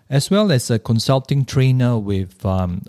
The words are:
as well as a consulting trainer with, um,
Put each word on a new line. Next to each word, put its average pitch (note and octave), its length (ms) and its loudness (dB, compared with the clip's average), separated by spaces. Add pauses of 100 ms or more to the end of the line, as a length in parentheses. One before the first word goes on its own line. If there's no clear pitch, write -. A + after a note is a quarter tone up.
as C#3 220 -2
well G3+ 220 2
as B2 180 0
a A#2 80 2
consulting C3+ 680 0
trainer B2+ 520 2
with, G2 480 -4
um, F#2 440 -2